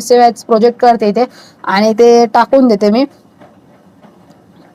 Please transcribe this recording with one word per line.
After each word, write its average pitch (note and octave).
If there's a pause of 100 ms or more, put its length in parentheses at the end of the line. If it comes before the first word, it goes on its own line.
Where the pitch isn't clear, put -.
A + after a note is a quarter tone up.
(120)
save A#3+
as -
project A#3
करते A#3
इथे G#3+ (380)
आणि G#3
ते A#3
टाकून B3
देते G#3
मी B3+ (1700)